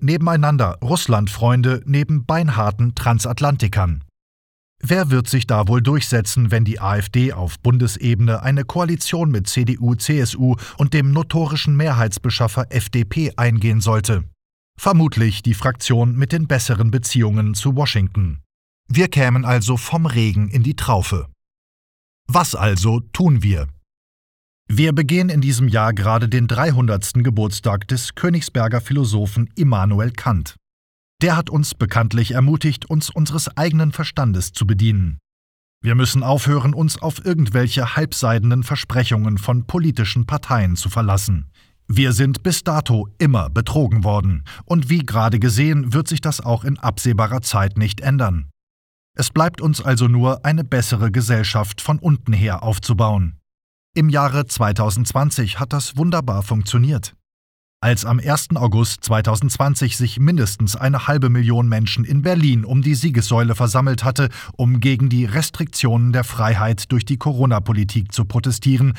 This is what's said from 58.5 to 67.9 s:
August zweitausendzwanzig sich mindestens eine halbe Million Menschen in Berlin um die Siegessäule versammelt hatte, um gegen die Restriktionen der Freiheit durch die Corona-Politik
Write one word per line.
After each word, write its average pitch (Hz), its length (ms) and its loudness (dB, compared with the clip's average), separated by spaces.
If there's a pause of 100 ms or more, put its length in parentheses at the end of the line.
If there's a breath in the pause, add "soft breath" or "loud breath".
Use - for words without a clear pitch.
August 113 460 0
zweitausendzwanzig 117 920 0
sich 120 240 -2
mindestens 117 560 2
eine 131 300 -2
halbe 135 240 2
Million 120 360 2
Menschen 110 380 0
in 143 160 0
Berlin 147 460 2
um 131 160 0
die 147 120 2
Siegessäule 120 600 0
versammelt 127 500 0
hatte, 131 240 0 (240 loud breath)
um 123 280 0
gegen 131 280 2
die 123 160 2
Restriktionen 120 880 -2
der 123 120 0
Freiheit 110 680 -2
durch 120 140 0
die 139 100 -2
Corona-Politik 113 960 0